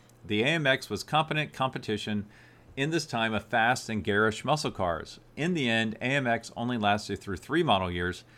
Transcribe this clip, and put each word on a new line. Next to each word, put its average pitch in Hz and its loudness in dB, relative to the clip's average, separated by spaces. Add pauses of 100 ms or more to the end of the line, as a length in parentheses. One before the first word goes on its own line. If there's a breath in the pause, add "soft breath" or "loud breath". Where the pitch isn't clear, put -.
(260 soft breath)
the 104 2
A 131 2
M 160 0
X 135 2
was 101 -4
competent 151 -2
competition 110 -4 (500 loud breath)
in 143 -2
this 160 0
time 113 0
of 104 -2
fast 120 2
and 107 -4
garish 107 2
muscle 139 0
cars. 85 -4 (180)
In 170 -2
the 131 0
end, 113 2
A - -2
M 131 0
X 117 0
only 120 -2
lasted 104 0
through 92 -6
three 160 0
model 95 2
years, 90 -4 (140 loud breath)